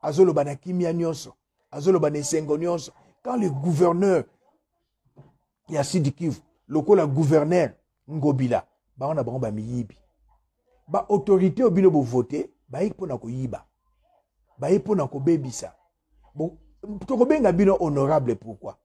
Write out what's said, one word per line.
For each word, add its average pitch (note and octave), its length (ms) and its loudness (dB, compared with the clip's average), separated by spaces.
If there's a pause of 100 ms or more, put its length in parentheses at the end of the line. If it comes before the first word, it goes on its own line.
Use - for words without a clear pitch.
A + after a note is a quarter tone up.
Azoloba D3+ 420 4
na C#3+ 100 -6
kimia F3+ 380 -4
nyonso, E3 420 -6 (360)
azoloba D#3 400 2
na D3 80 -4
esengo D3+ 400 -2
nyonso. E3+ 340 -4 (300)
Quand B3 140 -6
le G3 140 0
gouverneur E3+ 720 2 (1400)
ya D3+ 140 -2
Sud D3 320 0
Kivu, E3 260 -6 (280)
lokola D#3 380 4
gouverneur D3+ 640 2 (400)
Ngobila, C3+ 560 0 (300)
bango C#3+ 180 -6
na C#3+ 80 -2
bango B2 160 -6
ba A2+ 120 -4
miyibi. A2 480 -8 (920)
Ba F3+ 200 -4
autorité G3 560 2
obino F#3+ 260 4
bo D3+ 120 2
voter, A#2+ 460 -2 (200)
ba C#3 160 -4
mpo G3 220 -8
na C3 120 -8
koyiba. B2 480 -10 (920)
Ba D3 120 -4
mpo G3+ 240 0
na D3+ 120 0
kobebisa. C3+ 680 -4 (600)
Bo, D#3 240 -8 (480)
tokobenga B3 460 4
bino F#3+ 280 4
honorable C#3 560 0
pourquoi? G#2 380 -16 (100)